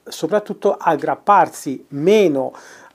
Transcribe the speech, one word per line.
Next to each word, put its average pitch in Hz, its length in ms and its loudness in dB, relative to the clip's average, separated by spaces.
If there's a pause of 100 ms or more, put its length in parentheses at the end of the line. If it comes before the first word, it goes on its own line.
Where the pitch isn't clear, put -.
soprattutto 196 720 -4
aggrapparsi 156 1080 0
meno 151 640 2 (420)